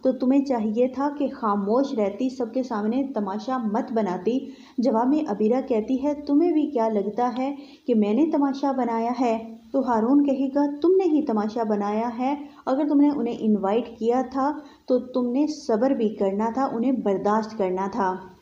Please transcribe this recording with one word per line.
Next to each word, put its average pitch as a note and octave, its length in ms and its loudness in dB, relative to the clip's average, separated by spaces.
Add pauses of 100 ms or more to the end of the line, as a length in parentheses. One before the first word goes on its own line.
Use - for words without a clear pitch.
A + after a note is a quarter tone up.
तो C4 80 2
तुम्हें C4 340 2
चाहिए A#3+ 440 0
था C4 200 -2
कि C#4+ 200 -4
खामोश A3 640 0
रहती, G#3+ 340 -2
सबके B3 340 -4
सामने A#3 400 -2 (120)
तमाशा G#3+ 500 -4
मत A3+ 260 -2
बनाती। G#3+ 480 -2 (400)
जवाब A#3 280 2
में D4+ 180 2
अबीरा A3 360 0
कहती B3+ 360 -2
है, C#4+ 240 0
"तुम्हें D#4 320 4
भी D4+ 140 2
क्या A3+ 200 0
लगता G#3+ 420 0
है C4 260 -4 (320)
कि B3 60 2
मैंने G#3+ 340 4
तमाशा C#4 460 0
बनाया A#3 380 -2
है?" A#3+ 260 0 (360)
तो C4+ 80 2
हारून B3 440 4
कहेगा, C#4 400 0 (120)
"तुमने F#4+ 280 4
ही D4+ 160 4
तमाशा A3 420 -2
बनाया G#3+ 460 0
है, B3+ 280 -2 (300)
अगर C#4 220 0
तुमने D4 220 6
उन्हें A#3 280 -2
invite G#3+ 600 0
किया A#3+ 260 2
था C4+ 240 -2 (380)
तो B3+ 100 2 (160)
तुमने B3 340 0
सब्र C4 460 0
भी A3+ 220 0
करना G3+ 360 0
था, C4 160 -2
उन्हें A#3 360 0
बर्दाश्त G#3 540 0
करना F#3 300 -2
था।" G3 220 -2 (320)